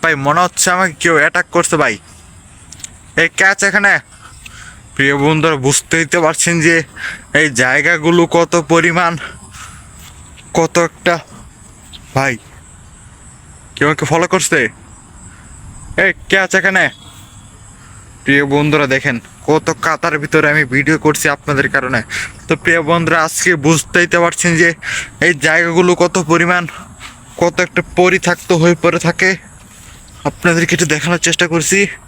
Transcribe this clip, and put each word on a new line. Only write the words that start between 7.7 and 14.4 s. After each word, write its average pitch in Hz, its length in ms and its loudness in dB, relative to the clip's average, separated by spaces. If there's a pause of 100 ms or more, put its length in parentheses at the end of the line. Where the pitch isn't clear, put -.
কত 170 300 0
পরিমাণ, 170 600 2 (1400)
কত 165 240 0
একটা, 170 420 -2 (960)
ভাই, 135 220 -2 (1400)
কেউ 143 120 0
আমাকে 156 180 -2
ফলো 165 220 0
করছে? 156 420 0 (1300)